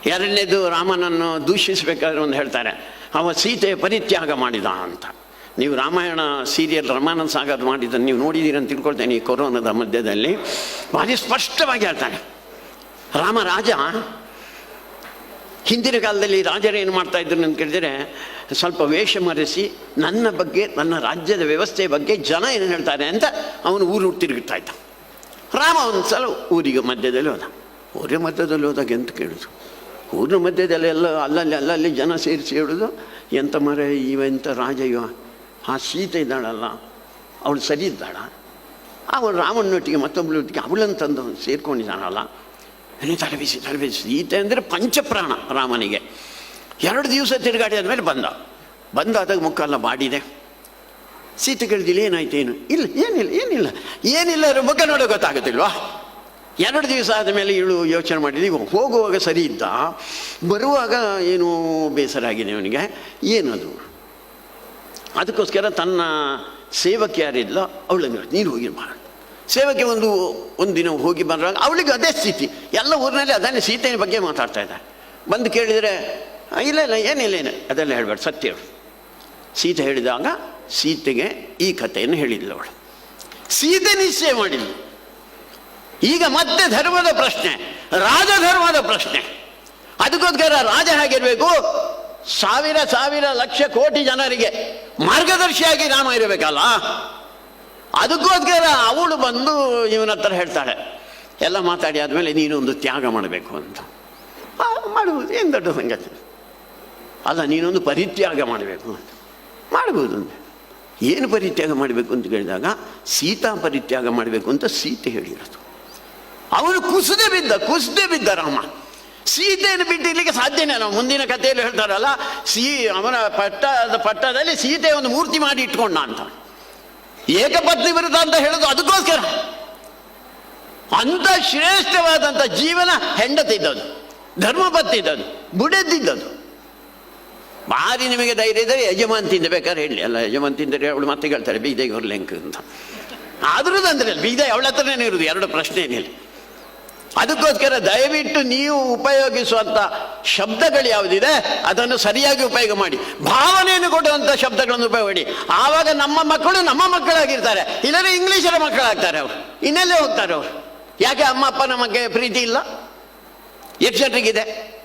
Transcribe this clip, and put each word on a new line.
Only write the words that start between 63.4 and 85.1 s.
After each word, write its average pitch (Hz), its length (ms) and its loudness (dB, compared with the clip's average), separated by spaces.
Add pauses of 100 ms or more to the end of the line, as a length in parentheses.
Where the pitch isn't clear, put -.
ಅದಕ್ಕೋಸ್ಕರ 208 540 0
ತನ್ನ 185 300 -2 (720)
ಸೇವಕಿ 202 500 0
ಯಾರಿದ್ಲೋ 131 680 -2
ಅವಳನ್ನು, 139 420 -2
"ನೀನು 190 180 0
ಹೋಗಿ 120 180 -4
ಬಾ." - 280 -12 (520)
ಸೇವಕಿ 269 340 2
ಒಂದು, 226 280 2 (480)
ಒಂದು 185 180 2
ದಿನ 170 120 2
ಹೋಗಿ 160 340 0
ಬಂದಾಗ 165 340 0
ಅವಳಿಗೆ 302 360 2
ಅದೇ 294 200 2
ಸ್ಥಿತಿ, 202 380 -2 (220)
ಎಲ್ಲ 262 220 2
ಊರಿನಲ್ಲಿ 269 380 0
ಅದನ್ನೇ 233 280 0
ಸೀತೆಯ 240 360 -2
ಬಗ್ಗೆ 220 220 0
ಮಾತಾಡ್ತಾ 143 420 -2
ಇದ್ದಾರೆ. 98 220 -10 (480)
ಬಂದು 226 200 0
ಕೇಳಿದರೆ, 214 720 0 (280)
"ಆ, - 80 2
ಇಲ್ಲ, 294 200 2
ಇಲ್ಲ, 269 120 2
ಏನಿಲ್ಲ, 220 420 2
ಏನು, - 360 -4
ಅದೆಲ್ಲ 139 240 2
ಹೇಳ್ಬೇಡ, 107 240 0
ಸತ್ಯ 151 300 -4
ಹೇಳು." - 300 -10 (800)
ಸೀತೆ 170 240 0
ಹೇಳಿದಾಗ 131 440 0 (440)
ಸೀತೆಗೆ - 920 -2
ಈ 180 120 2
ಕಥೆಯನ್ನು 120 440 -2
ಹೇಳಿದ್ಲು 104 380 -2
ಅವಳು. - 180 -12 (800)
ಸೀತೆ 381 540 4
ನಿಶ್ಚಯ 311 260 0
ಮಾಡಿದ್ಲು, 147 560 -2 (1120)